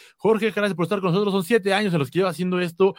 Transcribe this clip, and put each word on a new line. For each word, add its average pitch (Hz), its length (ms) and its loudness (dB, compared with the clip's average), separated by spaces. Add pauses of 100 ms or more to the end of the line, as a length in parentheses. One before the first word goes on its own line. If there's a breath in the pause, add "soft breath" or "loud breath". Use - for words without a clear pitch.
(160 loud breath)
Jorge, 214 340 0
gracias 202 240 -2
por 165 120 -2
estar 196 140 -2
con 185 120 0
nosotros, 202 200 0
son 190 120 0
siete 196 280 2
años 202 200 0
en 165 80 2
los 131 100 -4
que 165 80 -4
llevas 185 160 0
haciendo 180 240 -2
esto. 180 400 0